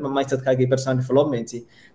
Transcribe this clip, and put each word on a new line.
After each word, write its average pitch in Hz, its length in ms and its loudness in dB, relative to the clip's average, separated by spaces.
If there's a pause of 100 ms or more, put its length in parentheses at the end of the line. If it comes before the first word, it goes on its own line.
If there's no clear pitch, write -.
mindsetkaaga 131 560 0
iyo 127 80 2
personal 131 300 0
development, 127 500 0 (460)